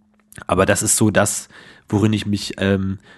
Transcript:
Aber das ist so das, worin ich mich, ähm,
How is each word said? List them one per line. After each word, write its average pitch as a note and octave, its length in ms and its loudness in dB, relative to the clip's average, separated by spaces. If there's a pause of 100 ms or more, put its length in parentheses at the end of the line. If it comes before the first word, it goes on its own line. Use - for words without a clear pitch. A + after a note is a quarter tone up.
(460)
Aber F2+ 180 2
das G2 200 2
ist G#2 120 0
so G#2+ 140 2
das, - 380 0 (400)
worin G#2+ 240 2
ich G#2 120 -2
mich, G2+ 340 -4
ähm, G2 400 0 (200)